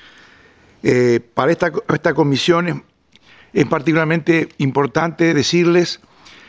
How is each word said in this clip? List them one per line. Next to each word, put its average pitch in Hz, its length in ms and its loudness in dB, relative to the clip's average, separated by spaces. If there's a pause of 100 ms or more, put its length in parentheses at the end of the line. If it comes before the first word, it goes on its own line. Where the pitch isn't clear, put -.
(840)
Eh, 123 380 2 (120)
para 139 200 0
esta, 170 200 -2 (160)
esta 156 240 -2
comisión 160 560 0
es, 151 80 -4 (800)
es 185 120 2
particularmente 160 920 0
importante 147 760 0
decirles 170 680 0 (480)